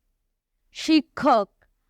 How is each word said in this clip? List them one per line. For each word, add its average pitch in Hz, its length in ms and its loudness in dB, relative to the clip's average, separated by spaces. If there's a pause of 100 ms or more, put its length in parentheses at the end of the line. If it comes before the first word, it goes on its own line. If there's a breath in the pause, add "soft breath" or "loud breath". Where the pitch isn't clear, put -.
(720)
শিক্ষক, 269 760 0 (400)